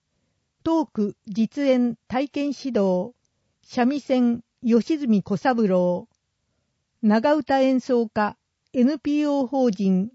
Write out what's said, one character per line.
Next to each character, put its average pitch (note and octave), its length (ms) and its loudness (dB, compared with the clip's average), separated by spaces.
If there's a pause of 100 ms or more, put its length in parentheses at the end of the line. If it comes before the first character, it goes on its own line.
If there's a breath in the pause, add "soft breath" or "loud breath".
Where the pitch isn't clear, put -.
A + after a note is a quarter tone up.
(640)
ト D#4+ 220 0
ー - 60 -18
ク、 G#3 260 -4 (100)
実 A3+ 380 -2
演、 B3 320 0 (100)
体 C#4 220 -4
験 C#4+ 200 -6
指 - 180 -8
導。 G3 480 -2 (480)
三 A#3+ 260 -2
味 C#4+ 120 -4
線、 A#3+ 420 0 (200)
吉 A#3 360 0
住 A3+ 240 0
小 G3 160 -4
三 B3+ 180 0 (100)
郎。 F3+ 400 0 (920)
長 A3+ 360 2
唄 C4+ 260 0
演 C4 180 2
奏 A#3+ 300 0
家、 G#3 260 -4 (380)
エ B3 100 2
ヌ C#4+ 140 0
ピ D4 240 -2
ー D4 80 0
オ C#4 140 0
ー - 20 -6
法 B3+ 240 0
人、 F#3+ 440 0